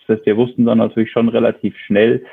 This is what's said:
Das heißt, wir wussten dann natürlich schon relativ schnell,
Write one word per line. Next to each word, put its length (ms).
Das 100
heißt, 80
wir 120
wussten 280
dann 140
natürlich 320
schon 180
relativ 480
schnell, 560